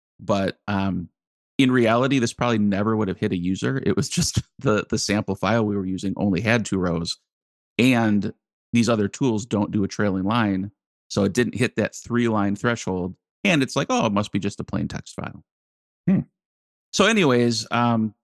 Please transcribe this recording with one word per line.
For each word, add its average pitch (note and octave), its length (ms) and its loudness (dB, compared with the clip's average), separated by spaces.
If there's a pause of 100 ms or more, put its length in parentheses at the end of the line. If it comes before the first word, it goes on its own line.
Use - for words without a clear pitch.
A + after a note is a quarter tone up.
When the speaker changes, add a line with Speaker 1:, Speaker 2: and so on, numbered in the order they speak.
(180)
Speaker 1:
but, G2 400 -2 (100)
um, F#2+ 420 -2 (480)
in C3 140 4
reality, B2 480 4
this A#2 120 -2
probably A#2+ 260 0
never G#2 380 0
would G#2+ 120 0
have F#2 100 -6
hit G#2+ 140 -2
a F#2+ 40 -2
user. F#2+ 480 -4
It - 120 2
was - 120 -2
just - 320 -2 (100)
<laughs> - 100 -20
the, G#2+ 280 0
the A2 100 -2
sample G#2 360 -2
file G#2+ 320 0
we G#2 100 -2
were G2 80 -4
using F#2+ 320 -4
only F#2+ 240 0
had A2+ 240 2
two G2 140 -2
rows, E2+ 400 -2 (600)
and A2 540 2 (400)
these A#2 160 4
other G#2+ 200 2
tools A2+ 360 -2
don't G#2 280 -2
do G#2+ 120 0
a F#2+ 40 -4
trailing F#2+ 360 -2
line. G2+ 460 0 (380)
So G2+ 160 0
it G2 100 2
didn't B2 220 0
hit A2 200 0
that - 180 -2
three A#2+ 340 -2
line G2+ 280 0
threshold. F#2+ 580 -4 (300)
And E3+ 180 4
it's - 140 -4
like, C#3+ 140 -2
"Oh, A#3+ 160 0
it G#2+ 60 0
must G2+ 200 -2
be - 80 0
just - 200 -6
a - 40 -6
plain - 240 -4
text - 260 -12
file." - 300 -12 (640)
Speaker 2:
Hmm. F#3+ 120 4 (720)
Speaker 1:
So G3 140 4
anyways, B2 640 4
um, A#2 540 0